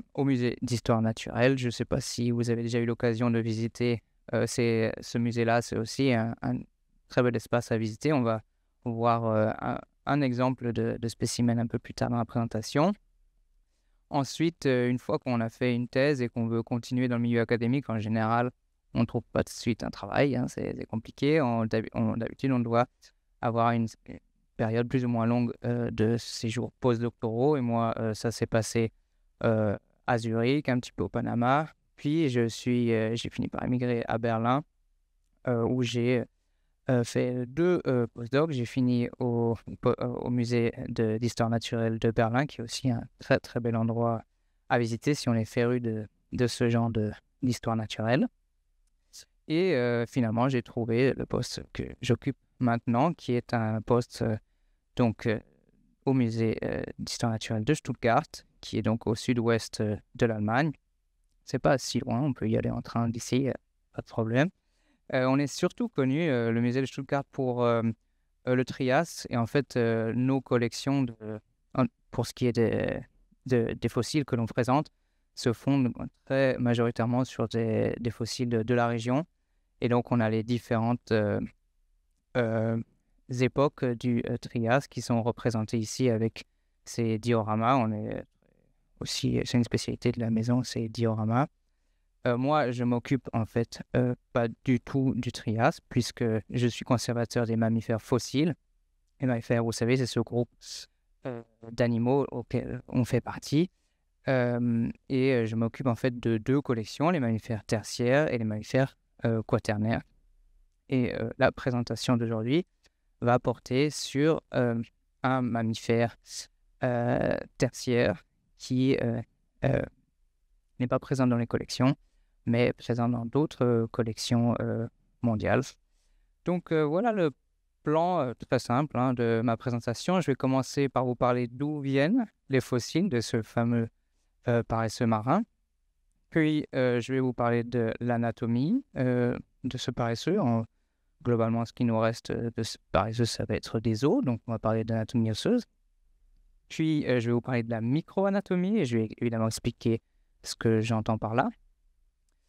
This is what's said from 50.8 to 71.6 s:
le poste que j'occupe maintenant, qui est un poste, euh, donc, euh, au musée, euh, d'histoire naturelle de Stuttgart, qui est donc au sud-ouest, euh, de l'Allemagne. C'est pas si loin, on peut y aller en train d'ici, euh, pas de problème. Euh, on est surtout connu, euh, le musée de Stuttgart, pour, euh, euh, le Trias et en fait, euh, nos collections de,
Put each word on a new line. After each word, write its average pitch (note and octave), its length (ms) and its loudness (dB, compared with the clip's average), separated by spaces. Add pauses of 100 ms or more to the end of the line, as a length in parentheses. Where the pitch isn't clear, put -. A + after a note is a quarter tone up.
le A#2+ 100 -6
poste - 360 -4 (120)
que - 100 -6 (180)
j'occupe B2 360 0 (220)
maintenant, A#2+ 520 2
qui - 220 -4
est A#2+ 200 -2
un A2 280 0
poste, A#2+ 400 0
euh, A2+ 160 -2 (580)
donc, A#2+ 320 0
euh, G#2+ 100 0 (680)
au C3+ 80 2
musée, A2+ 500 2
euh, - 180 -4 (160)
d'histoire - 360 -4
naturelle A2 320 -4
de D3 80 4
Stuttgart, B2 500 0 (380)
qui - 160 -6
est A2+ 40 0
donc A2+ 240 0
au A#2 100 0
sud-ouest, A#2 640 0
euh, G#2 160 -2 (180)
de B2+ 100 2
l'Allemagne. A2+ 460 0 (720)
C'est - 160 -4
pas D3+ 180 4
si - 220 -4
loin, A#2 220 -2
on D3+ 100 0
peut A2 180 -2
y A2+ 60 2
aller A#2+ 140 0
en A#2 120 -4
train A#2 280 -2
d'ici, A#2+ 400 -2
euh, - 40 -2 (380)
pas - 100 -12
de - 60 -10
problème. A#2 400 0 (640)
Euh, B2+ 120 2
on C3 120 4
est C#3+ 100 0
surtout G3+ 420 -2
connu, C3+ 320 0
euh, B2 280 0
le A#2 120 2
musée A#2+ 180 0
de C3+ 60 0
Stuttgart, C#3 400 -4
pour, B2 380 -2
euh, A#2 180 4 (640)
euh, B2+ 80 4
le B2+ 80 4
Trias C3+ 640 -2
et - 60 -2
en A#2 100 2
fait, - 300 0
euh, A2+ 380 2
nos C3 260 2
collections B2+ 640 0
de, A2 380 -8 (340)